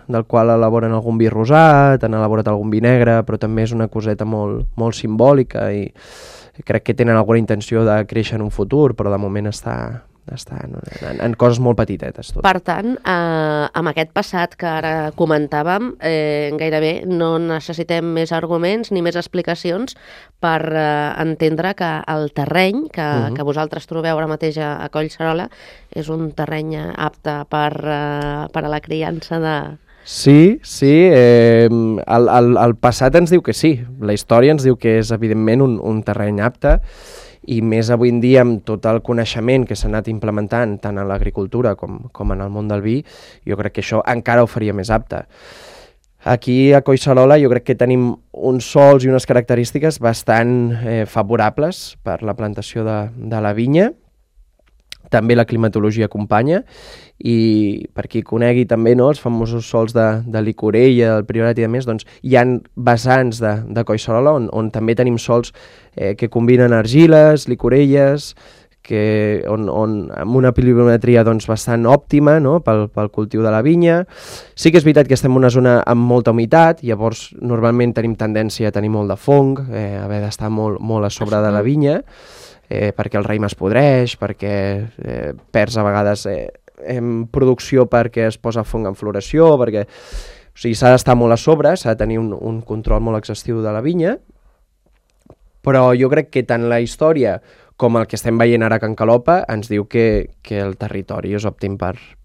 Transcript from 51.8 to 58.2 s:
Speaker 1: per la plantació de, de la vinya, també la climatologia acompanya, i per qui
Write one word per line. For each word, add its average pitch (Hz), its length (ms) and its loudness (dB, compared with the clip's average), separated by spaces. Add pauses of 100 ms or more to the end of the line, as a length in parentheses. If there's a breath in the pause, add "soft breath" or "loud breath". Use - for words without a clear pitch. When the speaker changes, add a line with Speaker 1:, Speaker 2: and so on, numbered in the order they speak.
Speaker 1:
per 92 200 -6
la 104 120 -6
plantació 104 480 -8
de, 107 320 -4
de 113 260 -6
la 104 120 -2
vinya, 143 380 2 (1200)
també 117 240 2
la 117 80 4
climatologia 107 640 -2
acompanya, 117 540 -2 (580 loud breath)
i 110 720 0
per 101 160 -8
qui 113 160 -4